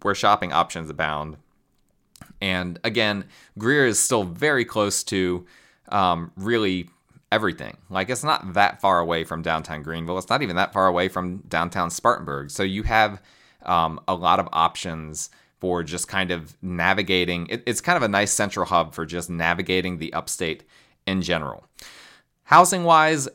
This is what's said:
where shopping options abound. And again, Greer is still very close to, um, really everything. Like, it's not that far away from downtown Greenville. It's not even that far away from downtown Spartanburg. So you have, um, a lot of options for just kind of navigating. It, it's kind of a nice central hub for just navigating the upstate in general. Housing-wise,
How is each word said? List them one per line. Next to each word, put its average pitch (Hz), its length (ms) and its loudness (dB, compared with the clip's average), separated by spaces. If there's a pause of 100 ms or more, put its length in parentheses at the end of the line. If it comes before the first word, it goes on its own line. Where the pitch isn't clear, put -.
where 101 120 0
shopping 98 380 2
options 82 380 -2
abound. 76 480 -4 (1040)
And 92 420 -2
again, 107 420 0 (320)
Greer 135 280 2
is 110 140 2
still 113 240 2
very 117 420 0
close 104 400 0
to, 90 400 -2 (440)
um, 87 460 0
really 98 540 -2 (420)
everything. 92 460 -2 (120)
Like, 95 200 -2
it's 123 140 -6
not 135 300 -2
that 101 280 2
far 95 180 4
away 82 240 0
from 82 180 -8
downtown 80 420 -4
Greenville. 82 340 -6
It's 92 120 -6
not 131 120 0
even 95 140 -4
that 95 180 0
far 95 140 4
away 90 220 2
from 90 380 -6
downtown 85 420 -2
Spartanburg. 73 640 -2
So - 120 -4
you 98 200 -2
have, 107 380 2 (420)
um, 82 440 2
a 92 80 0
lot 90 240 4
of 90 120 -2
options 80 800 -2 (300)
for 87 240 -2
just 82 240 -8
kind 95 240 -2
of 82 300 -8
navigating. 90 880 0
It, 117 180 -8
it's 120 160 -2
kind 175 160 2
of 143 60 0
a 113 40 4
nice 101 240 2
central 101 340 -2
hub 82 280 0
for 82 120 -8
just 85 240 -8
navigating 87 680 -2
the 78 160 -8
upstate - 500 -6 (420)
in 95 160 -2
general. 80 460 -4 (760)
Housing-wise, 160 920 6